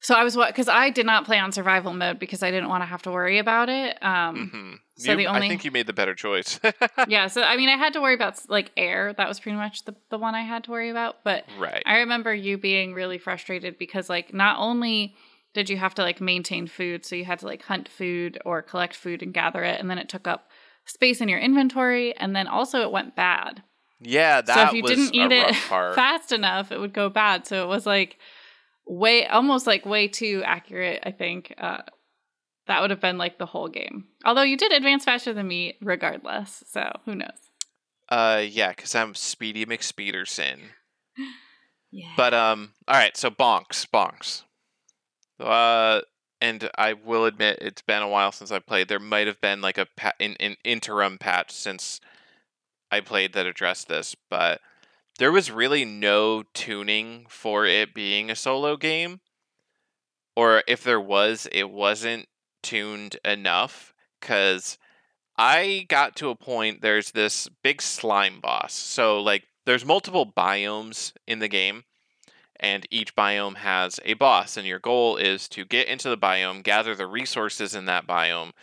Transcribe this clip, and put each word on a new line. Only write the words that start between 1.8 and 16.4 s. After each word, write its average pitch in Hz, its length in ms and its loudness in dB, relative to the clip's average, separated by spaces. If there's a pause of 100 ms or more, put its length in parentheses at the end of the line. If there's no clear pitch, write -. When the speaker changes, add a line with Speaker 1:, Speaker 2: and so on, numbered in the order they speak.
Speaker 1:
mode 175 260 -2
because 190 240 -6
I 185 80 0
didn't 185 180 -2
wanna 180 160 -2
have 175 180 -10
to 185 80 -6
worry 180 280 2
about 226 300 2
it. 262 340 -4
Um, 175 400 0
Speaker 2:
Mm-hmm. 98 320 -12 (220)
Speaker 1:
so 123 140 0
Speaker 2:
You, 156 60 4
Speaker 1:
the 190 100 2
only 202 180 2
Speaker 2:
I - 40 0
think 208 160 -4
you 135 60 -6
made 120 160 0
the 107 60 -4
better 95 220 0
choice. 101 500 -2
<laughs> 220 40 6 (360)
Speaker 1:
Yeah, 208 220 4
so, 240 160 -2
I 214 140 4
mean, 262 120 2
I 269 80 6
had 294 160 2
to 302 80 -2
worry 262 120 4
about, 220 200 0
s-, - 160 -14
like, 202 260 0
air. 185 380 0
That 202 140 0
was 196 120 -6
pretty 208 180 -6
much 208 280 -8
the, 208 100 -12 (140)
the 220 80 -4
one 220 180 -4
I 226 60 -4
had 226 240 -8
to 233 60 -12
worry 233 180 -4
about. 233 340 -6
But 190 240 -2
Speaker 2:
Right. - 380 -6
Speaker 1:
I 220 140 4
remember 233 360 0
you 196 220 -4
being 190 360 0
really 185 240 -6
frustrated 180 600 -8
because, 180 320 -8
like, 175 240 -4
not 196 260 2
only 220 560 -2 (380)
did 196 160 -2
you 196 80 -2
have 185 180 -2
to, 202 80 0
like, 175 180 -2
maintain 180 460 -4